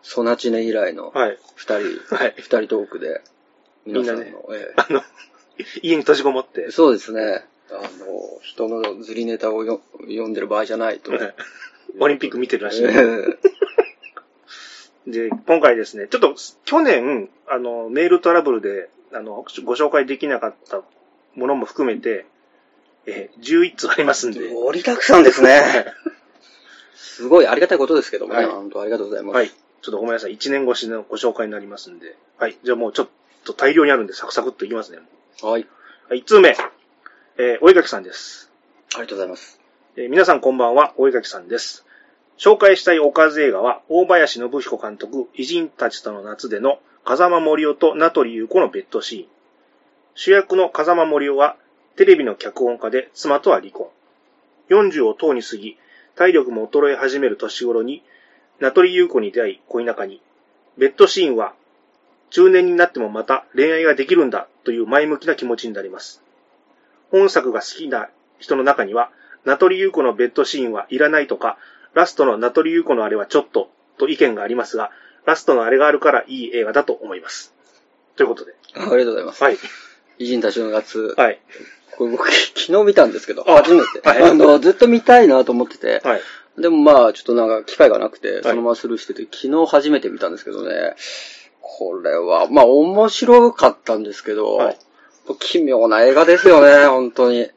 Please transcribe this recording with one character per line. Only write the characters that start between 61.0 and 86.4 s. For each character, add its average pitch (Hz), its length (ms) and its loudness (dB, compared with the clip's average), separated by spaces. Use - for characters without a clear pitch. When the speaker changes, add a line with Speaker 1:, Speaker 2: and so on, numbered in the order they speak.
Speaker 2:
シ 180 220 -4
ー 123 60 -2
ン - 20 -4
は、 104 160 -6
中 180 180 6
年 185 160 4
に 180 80 -2
な 175 140 2
っ 175 60 -12
て 131 80 -10
も 107 100 -6
ま 110 140 -10
た 131 200 -2
恋 143 180 2
愛 160 120 -2
が 151 100 2
で 135 120 -4
き 180 80 0
る 165 100 4
ん 123 60 -2
だ 104 180 -8
と 120 80 -4
い 117 60 -6
う 110 80 -4
前 139 180 2
向 151 140 -4
き 156 80 -10
な 160 80 -2
気 127 100 -8
持 117 140 -6
ち 117 100 -12
に 107 60 -12
な 98 80 -12
り 95 80 -14
ま 95 100 -18
す。 - 220 -20
本 190 180 4
作 127 240 -2
が 107 80 -6
好 - 60 -14
き 160 220 -14
な 117 200 -8
人 - 180 -6
の 131 60 -4
中 135 240 0
に 101 80 -10
は、 120 160 -2
名 139 140 0
取 185 200 2
裕 190 120 -2
子 160 120 -4
の 120 120 0
ベ 120 120 -2
ッ 120 60 -8
ド 139 140 -2
シ 135 180 -6
ー 113 60 -6
ン - 20 -8
は 101 160 -10
い 127 80 -8
ら 147 140 2
な 156 100 0
い 139 60 -6
と 98 100 -6
か、 - 220 -6
ラ 175 120 2
ス - 80 -14
ト 147 100 2
の 110 140 0
名 120 120 -2
取 160 200 0
裕 165 140 0
子 139 100 -2
の 110 100 -2
あ 104 40 -6
れ 104 80 -4
は 101 100 -6
ち - 100 -4
ょ - 40 4
っ - 80 -14
と - 220 -4
と 135 100 -2
意 156 80 -4
見 123 180 2
が 104 80 -10
あ 104 60 -8
り 117 60 -6
ま 120 100 -4
す - 120 -10
が、 107 140 -8
ラ 160 100 0
ス - 80 -18
ト 147 100 2
の 117 100 0
あ 117 60 -2
れ 131 80 4
が 147 80 4
あ 147 60 4
る 139 80 0
か 147 120 2
ら 120 140 -2
い 127 180 -12
い - 100 -12
映 117 100 -2
画 110 80 -6
だ 123 120 0
と 123 80 -6
思 104 220 -10
い 90 60 -14
ま - 80 -20
す。 - 260 -18
と - 60 0
い - 20 4
う - 40 2
こ 113 60 -4
と - 100 -12
で。 - 100 -20
Speaker 1:
あ - 40 -16
り - 60 -10
が 208 60 -6
と 127 140 4
う - 20 0
ご 110 100 -4
ざ - 60 -6
い - 20 -10
ま - 80 -12
す。 - 100 -6
Speaker 2:
は 135 80 2
い。 104 80 -4
Speaker 1:
偉 123 80 -10
人 120 140 -2
た 107 120 -2
ち 117 80 -6
の 110 100 -6
夏。 107 460 -6
Speaker 2:
は 120 140 4
い。 - 100 -12
Speaker 1:
こ 120 80 -4
れ 117 80 -4
僕、 - 180 -4
昨 - 300 -2
日 202 240 2
見 202 100 2
た 156 120 8
ん 104 60 -4
で - 60 -10
す - 80 -14
け - 80 -8
ど、 - 160 -12
Speaker 2:
あ、 156 120 8
Speaker 1:
初 170 120 6
め 160 80 6
て。 - 260 -2
Speaker 2:
は 127 100 4
い。 - 40 6
Speaker 1:
あ - 100 8
の、 147 260 8
ず 151 120 4
っ 185 40 2
と 240 140 6
見 233 140 4
た 247 180 8
い 202 80 8
な 131 160 4
と 127 80 -2
思 120 120 0
っ - 40 -8
て - 100 -20
て。 113 260 -2
Speaker 2:
は 117 120 0
い。 87 40 -6